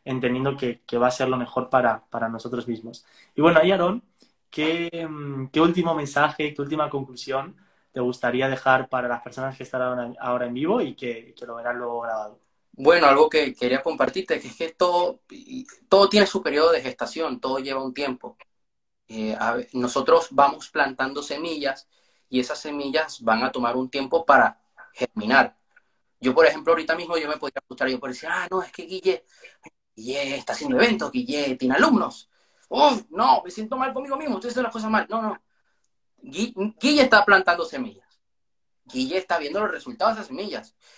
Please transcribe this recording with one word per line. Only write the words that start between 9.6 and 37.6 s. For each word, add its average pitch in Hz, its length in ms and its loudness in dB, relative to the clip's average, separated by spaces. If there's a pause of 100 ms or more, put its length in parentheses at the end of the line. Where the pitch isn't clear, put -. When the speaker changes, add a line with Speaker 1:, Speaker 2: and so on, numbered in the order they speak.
Speaker 1:
están 127 180 -6
ahora, 123 380 -4
ahora 123 280 -2
en 120 60 -6
vivo 170 280 0
y 139 140 -6
que, 117 420 -10
que - 80 -16
lo 117 100 -12
verán 120 220 -6
luego 120 240 -6
grabado? 110 380 -8 (360)
Speaker 2:
Bueno, 156 320 6
algo 143 220 8
que 143 240 0
quería 123 300 -2
compartirte, 151 560 -2
que 135 80 -14
es 123 80 -16
que 165 160 -6
todo, 175 580 0
y - 360 -14 (240)
todo 196 200 8
tiene 202 160 6
su 190 160 -4
periodo 151 300 4
de 147 100 2
gestación, 127 580 -6
todo 135 200 -2
lleva 135 240 -6
un 131 100 -6
tiempo. 127 420 -6 (720)
Eh, 110 320 -6
a 113 160 -2
ve-, 123 180 -8
nosotros 131 580 2
vamos 139 380 2
plantando 135 540 -2
semillas 147 640 -6 (420)
y 127 120 0
esas 147 200 -4
semillas 147 600 -4
van 110 200 2
a 131 80 -2
tomar 123 260 -2
un 131 120 -4
tiempo 135 360 -2
para 120 360 4 (320)
germinar. 123 640 0 (640)
Yo, 127 160 0
por 160 120 8
ejemplo, 151 260 2
ahorita 160 220 -2
mismo 170 220 -4
yo 151 120 -4
me 147 80 -6
podría 135 300 -10
frustrar, 131 220 -4
yo 127 100 -4
podría 127 160 -8
decir, 156 160 -10
"Ah, 180 200 -4
no, 185 120 -2
es - 80 -14
que 175 140 -14
Guille, 185 400 -2 (720)
Guille 135 420 -6
está - 160 -6
haciendo 127 240 -2
eventos, 202 340 2
Guille 131 460 -4
tiene 131 180 0
alumnos. 220 540 2 (400)
Uf, 254 420 4
no, 240 320 4
me 180 80 -14
siento 220 260 -8
mal 254 160 -2
conmigo 269 240 -6
mismo, 294 200 -4
estoy 240 140 -8
haciendo 233 180 -2
las - 40 -16
cosas 220 180 -6
mal". 214 180 2
No, 226 120 -4
no. 214 220 -8 (800)
Gui-, 175 300 -6 (260)
Guille 294 240 4
está 214 220 6
plantando 185 400 4